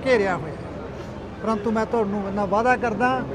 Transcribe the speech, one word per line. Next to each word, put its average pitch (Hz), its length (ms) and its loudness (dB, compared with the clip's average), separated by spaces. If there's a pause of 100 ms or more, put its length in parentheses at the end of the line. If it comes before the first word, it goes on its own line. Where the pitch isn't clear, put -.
ਘੇਰਿਆ 202 300 4
ਹੋਇਆ। 151 180 -6 (880)
ਪਰੰਤੂ 220 280 0
ਮੈਂ 220 140 2
ਤੁਹਾਨੂੰ 208 420 0
ਇੰਨਾ 202 180 0
ਵਾਅਦਾ 226 300 4
ਕਰਦਾ, 247 460 0 (140)